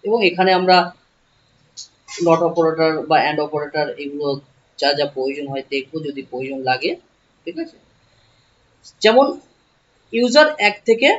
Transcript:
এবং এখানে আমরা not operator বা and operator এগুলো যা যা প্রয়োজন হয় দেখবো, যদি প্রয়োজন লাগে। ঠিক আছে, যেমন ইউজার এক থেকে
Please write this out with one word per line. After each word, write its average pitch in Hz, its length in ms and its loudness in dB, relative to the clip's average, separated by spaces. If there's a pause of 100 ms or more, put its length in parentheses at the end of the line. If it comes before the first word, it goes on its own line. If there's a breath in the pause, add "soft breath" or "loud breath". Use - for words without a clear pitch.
এবং 220 120 0 (100)
এখানে 185 300 2
আমরা 185 180 4 (1500)
not 165 220 4
operator 160 420 2 (200)
বা 156 60 4 (120)
and 151 180 -2
operator 147 400 -4 (160)
এগুলো 143 240 -8 (540)
যা 139 80 2 (100)
যা 143 160 0
প্রয়োজন 139 380 -6
হয় 135 180 -8
দেখবো, 139 260 -8 (100)
যদি 139 240 -10
প্রয়োজন 131 280 -10 (120)
লাগে। 135 200 -2 (540)
ঠিক 170 180 -12
আছে, - 140 -14 (1200)
যেমন 240 260 4 (880)
ইউজার 247 360 4 (200)
এক 202 80 -2 (120)
থেকে 233 200 2 (100)